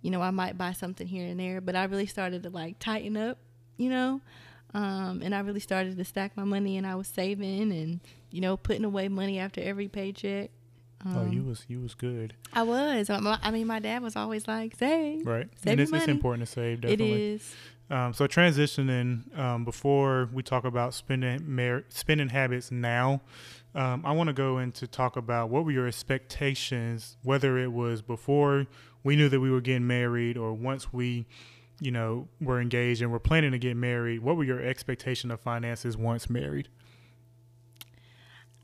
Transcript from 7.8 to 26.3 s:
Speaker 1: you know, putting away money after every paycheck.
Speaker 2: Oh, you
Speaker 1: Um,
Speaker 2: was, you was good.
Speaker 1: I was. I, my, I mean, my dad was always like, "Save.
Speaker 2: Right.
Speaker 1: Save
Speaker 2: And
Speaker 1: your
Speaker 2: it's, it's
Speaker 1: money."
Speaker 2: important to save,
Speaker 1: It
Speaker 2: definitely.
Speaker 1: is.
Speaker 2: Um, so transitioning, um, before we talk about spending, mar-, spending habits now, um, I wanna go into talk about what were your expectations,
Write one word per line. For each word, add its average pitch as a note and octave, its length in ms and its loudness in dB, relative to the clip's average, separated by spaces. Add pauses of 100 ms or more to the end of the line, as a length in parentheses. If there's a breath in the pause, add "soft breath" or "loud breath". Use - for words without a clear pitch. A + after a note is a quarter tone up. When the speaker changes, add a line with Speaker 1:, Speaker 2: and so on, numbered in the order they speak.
Speaker 1:
you E3+ 120 -6
know, F#3 160 2
putting - 280 0
away G3 220 0
money G3 320 -2
after F#3+ 200 -6
every G3 280 -4
paycheck. G3 640 -6 (520)
Speaker 2:
Oh, D3+ 220 0
you A2+ 160 0
Speaker 1:
Um, C3 60 -2
Speaker 2:
was, A#2 200 -8
you B2 140 -6
was A#2+ 140 -8
good. A#2+ 400 -6 (180)
Speaker 1:
I A#3 80 2
was. A#3+ 480 0
I, G3+ 100 0
my, G#3 220 0
I G#3+ 80 0
mean, A3+ 160 0
my A3+ 140 -2
dad A3 240 -4
was A3 120 -6
always G#3+ 320 -4
like, A3 280 -4
"Save. D#4 500 2
Speaker 2:
Right. A#2 300 0
Speaker 1:
Save - 160 0
Speaker 2:
And C#3 80 6
Speaker 1:
your C#4+ 40 8
Speaker 2:
it's, D#4 80 2
it's D#4+ 100 2
Speaker 1:
money." D#4 100 4
Speaker 2:
important A#2+ 360 2
to - 60 -10
save, A#2 260 -2
Speaker 1:
It - 20 -6
Speaker 2:
definitely. G#3+ 420 2 (100)
Speaker 1:
is. - 220 -10 (340 loud breath)
Speaker 2:
Um, B2 240 2
so C#3 140 4
transitioning, C3+ 1120 4
um, A#2+ 280 0
before C3+ 680 2
we C3 100 -4
talk B2+ 200 0
about A#2+ 320 0
spending, B2+ 480 -2 (120)
mar-, B2 340 0
spending D3+ 400 0
habits B2 420 0
now, B2 500 2 (540 loud breath)
um, C3 300 -2
I D3+ 80 2
wanna D#3+ 200 2
go C3+ 240 0
into B2 300 -4
talk B2+ 300 0
about A#2 340 0
what D3 140 2
were D3+ 60 0
your B2+ 140 2
expectations, A#2+ 1400 -2